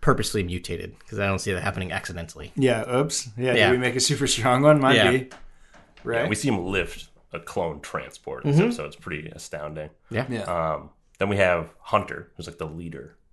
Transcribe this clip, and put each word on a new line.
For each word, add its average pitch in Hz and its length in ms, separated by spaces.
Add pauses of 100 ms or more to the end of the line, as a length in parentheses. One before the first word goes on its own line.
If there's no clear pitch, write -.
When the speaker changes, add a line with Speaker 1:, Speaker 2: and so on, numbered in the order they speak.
Speaker 1:
purposely - 420
mutated, 87 520 (120)
'cause 107 120
I 101 80
don't 98 140
see 98 120
that 90 100
happening 92 300
accidentally. 82 640
Speaker 2:
Yeah, 117 340
oops. 139 460
Yeah, 123 160
Speaker 1:
Yeah. 110 160
Speaker 2:
did - 40
we 123 60
make 123 180
a 131 40
super 139 260
strong 123 360
one? 151 180
Might 135 160
Speaker 1:
Yeah. 107 140
Speaker 2:
be. 127 180 (760)
Right? 117 180
Speaker 3:
Yeah, - 60
we 107 80
see 143 120
him 98 160
lift 92 440 (260)
a 80 60
clone 82 400
transport, - 640
and 143 100
Speaker 1:
Mm-hmm. 202 160
Speaker 3:
so, 233 60
so - 100
it's - 100
pretty 76 320
astounding. 76 600 (220)
Speaker 1:
Yeah. 113 200
Speaker 2:
Yeah. 113 140
Speaker 3:
Um, 80 460 (280)
then 98 120
we 98 60
have 90 320 (120)
Hunter, - 560
who's, 80 100
like, - 120
the 82 80
leader 80 500 (160)